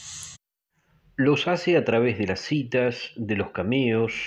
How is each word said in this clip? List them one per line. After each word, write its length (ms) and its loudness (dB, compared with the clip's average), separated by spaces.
Los 320 2
hace 300 2
a 80 2
través 320 2
de 80 0
las 140 -4
citas, 760 -2
de 200 -4
los 160 -4
cameos, 600 2